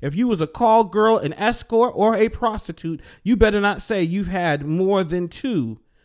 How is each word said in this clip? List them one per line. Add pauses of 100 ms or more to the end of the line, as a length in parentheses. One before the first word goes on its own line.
If
you
was
a
call
girl,
an
escort,
or
a
prostitute, (200)
you
better
not
say
you've
had
more
than
two (260)